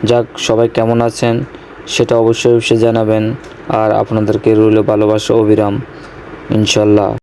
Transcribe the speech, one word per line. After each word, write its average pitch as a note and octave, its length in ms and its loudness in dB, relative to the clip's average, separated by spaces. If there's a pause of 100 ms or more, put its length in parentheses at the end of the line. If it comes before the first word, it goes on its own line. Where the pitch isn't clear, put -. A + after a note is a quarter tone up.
যাক, A#2+ 160 2 (220)
সবাই A#2 200 2 (100)
কেমন A#2 200 0 (120)
আছেন A#2 260 -2 (580)
সেটা A#2+ 200 0 (100)
অবশ্যই A#2 300 2
অবশ্যই A#2 320 2
জানাবেন। A2 380 0 (560)
আর A2 100 0 (120)
আপনাদেরকে G#2+ 520 0
রইল A2 240 4 (140)
ভালোবাসা G#2+ 400 0 (100)
অবিরাম, G#2+ 340 2 (840)
ইনশাল্লাহ। G#2 520 2 (140)